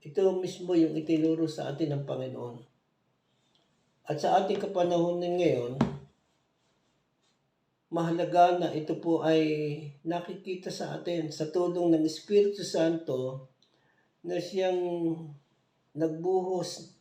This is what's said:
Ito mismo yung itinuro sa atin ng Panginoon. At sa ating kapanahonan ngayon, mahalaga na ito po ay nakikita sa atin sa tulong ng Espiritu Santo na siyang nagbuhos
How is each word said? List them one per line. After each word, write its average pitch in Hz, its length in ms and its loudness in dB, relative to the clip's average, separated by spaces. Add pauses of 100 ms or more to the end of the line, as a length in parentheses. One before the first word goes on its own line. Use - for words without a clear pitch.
Ito 185 380 2
mismo 180 340 -6
yung 160 220 4
itinuro 160 500 2
sa 147 280 -4
atin 147 200 -2
ng 139 160 -2
Panginoon. 123 480 -6 (1500)
At 147 160 -4
sa 175 180 4
ating 202 160 0
kapanahonan 175 800 0
ngayon, 131 400 0 (2250)
mahalaga 170 680 4
na 170 140 0
ito 156 320 -4
po 165 240 2
ay 160 160 6 (640)
nakikita 180 640 -6
sa 147 260 -8
atin 165 380 -4
sa 151 160 -4
tulong 175 400 2
ng 156 160 6
Espiritu 202 560 2
Santo 156 880 -2 (720)
na 175 180 -4
siyang 185 400 0 (1200)
nagbuhos 175 1040 -2